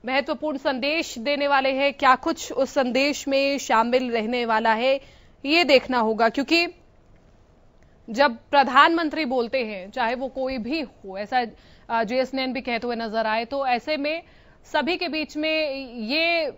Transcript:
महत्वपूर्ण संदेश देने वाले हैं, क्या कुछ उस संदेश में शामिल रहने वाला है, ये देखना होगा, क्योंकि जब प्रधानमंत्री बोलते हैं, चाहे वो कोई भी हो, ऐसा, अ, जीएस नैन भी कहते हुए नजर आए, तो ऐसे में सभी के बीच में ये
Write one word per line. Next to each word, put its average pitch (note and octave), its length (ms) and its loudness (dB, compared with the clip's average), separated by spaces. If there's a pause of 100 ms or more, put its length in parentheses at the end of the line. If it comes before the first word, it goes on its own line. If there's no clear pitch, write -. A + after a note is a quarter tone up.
महत्वपूर्ण C#4 520 -2
संदेश C#4+ 600 -2
देने C#4+ 300 -2
वाले C4+ 240 2
हैं, C#4 220 0
क्या C4+ 200 6
कुछ D#4+ 380 -4
उस C4 180 0
संदेश C4+ 580 0
में C#4 300 0
शामिल A#3+ 520 2
रहने A#3 340 -2
वाला A3+ 300 2
है, C4 260 2 (440)
ये E4 200 4
देखना C4 340 4
होगा, A3 300 2
क्योंकि D#4+ 380 2 (1400)
जब A#3 260 2 (140)
प्रधानमंत्री D4+ 760 4
बोलते B3 400 -2
हैं, G3+ 260 -10
चाहे A#3+ 240 -2
वो B3+ 140 -6
कोई C4 300 -4
भी A#3+ 220 -4
हो, F#3+ 380 -12
ऐसा, A#3+ 280 -2 (440)
अ, A#3 140 0
जीएस B3+ 300 -2
नैन C4 180 -4
भी C4 80 -4
कहते A#3+ 260 -4
हुए A#3+ 100 -4
नजर A3+ 300 -4
आए, A3 180 -2
तो C#4 220 -4
ऐसे B3 300 -2
में D4+ 260 -4 (500)
सभी D#4 240 0
के F4+ 120 -4
बीच D4+ 280 -6
में D4+ 380 -2 (200)
ये D4+ 640 -2